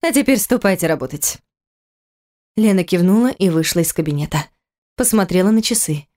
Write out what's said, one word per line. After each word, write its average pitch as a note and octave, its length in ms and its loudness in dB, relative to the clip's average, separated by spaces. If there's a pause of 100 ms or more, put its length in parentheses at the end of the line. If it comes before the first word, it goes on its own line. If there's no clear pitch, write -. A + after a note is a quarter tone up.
«А E4 100 -2
теперь C4 260 2
ступайте G3 480 0
работать». - 520 -4 (1160)
Лена G3+ 280 2
кивнула F#3 460 2
и G3 180 0
вышла D#3+ 320 0
из D#3+ 120 -2
кабинета. D3+ 540 -4 (500)
Посмотрела G3 540 2
на A3 120 2
часы. D#3+ 440 -4 (100)